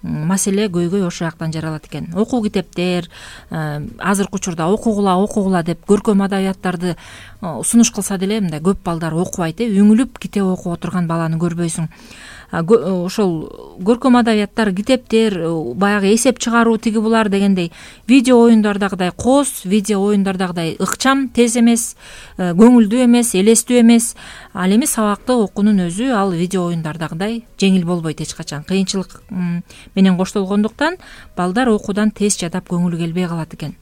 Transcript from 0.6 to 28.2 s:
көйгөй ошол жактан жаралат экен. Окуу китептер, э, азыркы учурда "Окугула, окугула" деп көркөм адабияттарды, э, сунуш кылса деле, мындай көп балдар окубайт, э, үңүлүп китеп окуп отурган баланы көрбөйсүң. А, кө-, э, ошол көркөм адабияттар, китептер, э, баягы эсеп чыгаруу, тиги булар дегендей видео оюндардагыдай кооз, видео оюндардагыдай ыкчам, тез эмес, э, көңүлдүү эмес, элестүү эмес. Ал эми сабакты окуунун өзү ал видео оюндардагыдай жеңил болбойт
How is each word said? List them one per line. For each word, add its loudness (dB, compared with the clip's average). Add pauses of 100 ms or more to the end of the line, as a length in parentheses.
көйгөй -2
ошол -6
жактан -8
жаралат -8
экен. -10
Окуу -2
китептер, -4 (420)
э, -6 (120)
азыркы -2
учурда -4
"Окугула, 0
окугула" 0
деп -6
көркөм 2
адабияттарды, -4 (460)
э, -8
сунуш 4
кылса -6
деле, -2
мындай -4
көп 0
балдар -6
окубайт, -4
э, -2
үңүлүп 4
китеп -4
окуп -4
отурган -4
баланы -2
көрбөйсүң. -4 (600)
А, -4
кө-, 4
э, -2 (140)
ошол -4
көркөм 2
адабияттар, 0
китептер, 0
э, -4
баягы 2
эсеп 0
чыгаруу, 2
тиги -2
булар 0
дегендей 0 (360)
видео 6
оюндардагыдай 2
кооз, 0
видео 0
оюндардагыдай -2
ыкчам, 0
тез 2
эмес, 2 (420)
э, -2
көңүлдүү 6
эмес, 4
элестүү 4
эмес. 4 (380)
Ал -2
эми 2
сабакты -2
окуунун 2
өзү -2
ал 0
видео -2
оюндардагыдай -6 (140)
жеңил 2
болбойт -4